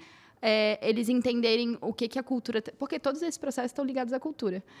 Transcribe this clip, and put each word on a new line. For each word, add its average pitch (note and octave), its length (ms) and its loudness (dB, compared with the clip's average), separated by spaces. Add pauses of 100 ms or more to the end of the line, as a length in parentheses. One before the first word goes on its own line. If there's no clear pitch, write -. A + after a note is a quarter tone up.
(400)
é, G#3+ 380 4 (100)
eles A3+ 220 2
entenderem A#3+ 720 2
o A3 100 -2
que A#3 160 -2
que C4 120 -6
a - 20 -2
cultura A#3+ 400 -2
te-, - 120 -10
porque C#4 260 -4
todos D4 240 -2
esses E4 160 -4
processos B3 320 -4
estão C#4+ 120 -4
ligados B3+ 300 -2
à C4 60 -2
cultura. G#3 440 -4 (180)